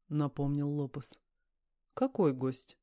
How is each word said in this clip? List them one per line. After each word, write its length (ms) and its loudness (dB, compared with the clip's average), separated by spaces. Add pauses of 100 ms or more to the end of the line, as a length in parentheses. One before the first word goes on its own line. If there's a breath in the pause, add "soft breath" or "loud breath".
напомнил 600 0
Лопес. 500 -6 (760)
«Какой 380 4
гость?» 500 -4